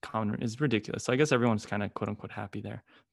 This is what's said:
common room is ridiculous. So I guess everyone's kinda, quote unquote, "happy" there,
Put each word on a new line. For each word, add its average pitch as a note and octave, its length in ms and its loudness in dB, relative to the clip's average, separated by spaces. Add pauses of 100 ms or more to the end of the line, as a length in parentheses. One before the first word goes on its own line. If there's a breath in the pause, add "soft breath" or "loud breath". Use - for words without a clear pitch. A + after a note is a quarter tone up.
common A2 300 -2
room - 100 -4
is A#2+ 200 -4
ridiculous. A#2 420 0
So A#2+ 100 2
I - 20 4
guess C#3+ 160 4
everyone's A#2 340 4
kinda, G#2 240 -2
quote - 200 -4
unquote, G2+ 220 -8
"happy" G#2 300 -8
there, G#2+ 220 -8 (300 soft breath)